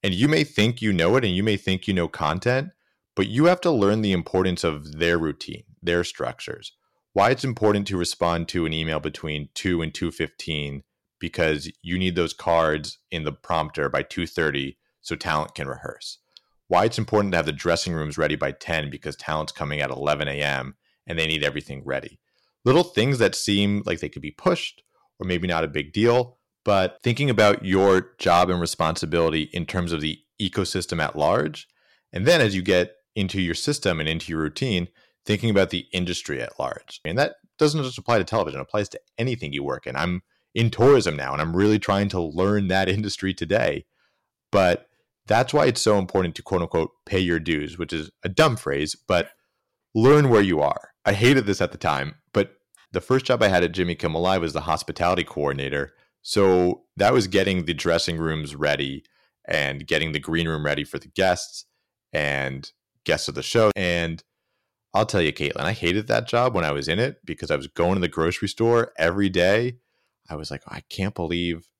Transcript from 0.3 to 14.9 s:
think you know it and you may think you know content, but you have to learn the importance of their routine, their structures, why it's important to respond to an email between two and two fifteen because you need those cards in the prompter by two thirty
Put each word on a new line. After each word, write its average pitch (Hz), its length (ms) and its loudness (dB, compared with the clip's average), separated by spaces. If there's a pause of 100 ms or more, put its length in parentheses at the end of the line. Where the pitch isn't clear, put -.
think 120 380 0
you 107 120 2
know 87 220 4
it 131 100 2
and 92 80 0
you 92 80 0
may 104 160 2
think 95 300 -2
you 101 60 0
know 85 160 0
content, 120 600 -2 (460)
but 98 120 0
you 120 180 2
have 180 160 4
to 170 100 2
learn 107 300 4
the 101 100 2
importance 92 520 0
of 78 360 -4
their 85 180 2
routine, - 460 -4 (180)
their 87 220 0
structures, - 720 -10 (400)
why 104 180 4
it's 135 140 -2
important 104 420 0
to 95 100 -4
respond 85 520 -2
to 85 160 -2
an 80 80 -4
email 80 260 -4
between 76 540 -8
two 87 280 -2
and 80 120 -6
two 85 180 -4
fifteen 73 720 -8 (360)
because 82 520 -2 (100)
you 85 160 -6
need 92 180 -2
those 85 180 0
cards 80 680 0 (100)
in 82 140 -6
the 76 80 -4
prompter 76 580 -4
by 69 140 -2
two 87 240 -6
thirty 69 500 -4 (240)